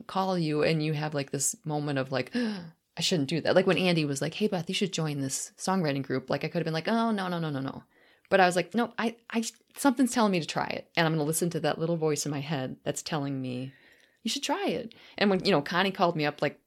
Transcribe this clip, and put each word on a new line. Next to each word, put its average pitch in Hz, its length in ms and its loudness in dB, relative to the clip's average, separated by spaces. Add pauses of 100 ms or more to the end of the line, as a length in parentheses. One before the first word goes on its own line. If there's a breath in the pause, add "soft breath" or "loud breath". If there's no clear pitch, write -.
call 190 300 0
you 151 260 2
and 160 180 2
you 156 120 0
have, 151 200 -4
like, 139 160 -2
this - 240 -2 (100)
moment 147 360 -2
of, 131 100 -4
like, 131 240 -2
<gasps> 208 420 -4 (220)
I - 20 -6
shouldn't 156 280 2
do 160 140 0
that. 117 120 0
Like, 185 120 6
when 180 120 4
Andy 175 260 2
was 139 160 -2
like, 147 140 -4
"Hey, 208 140 0
Beth, 180 200 -4
you 190 60 -6
should 190 180 -2
join 151 280 -2
this 135 360 -6
songwriting 156 460 0
group." 131 260 -2
Like, 143 160 0
I 156 40 -4
could 175 100 -4
have 165 60 0
been 160 100 -2
like, 160 140 -2
"Oh, 226 240 2
no, 196 160 -2
no, 175 100 -2
no, 160 120 -2
no, 135 100 -2
no." - 240 -6 (440 soft breath)
But 196 120 6
I 180 60 10
was 180 100 4
like, 175 180 0
"No, 226 240 0
I, 226 180 -2 (140)
I, 226 140 0 (320)
something's 262 360 4
telling 214 200 4
me 175 80 2
to 147 60 -4
try - 200 -2
it. - 300 -6
And 170 100 4
I'm 156 80 4
gonna 151 100 2
listen 160 260 0
to 165 100 -4
that 147 180 0
little 165 180 0
voice 156 300 0
in 147 60 -2
my 147 80 -4
head 135 440 -4
that's - 180 -4
telling 139 380 -4
me, 127 320 -6 (500 soft breath)
'You 226 80 -4
should 277 120 -4
try 370 240 -2
it.'" - 280 -4 (220 loud breath)
And 202 140 4
when, 185 140 2
you 190 80 4
know, 143 100 4
Connie 185 300 0
called 175 240 2
me 151 100 0
up, 147 160 -2
like, 143 240 -2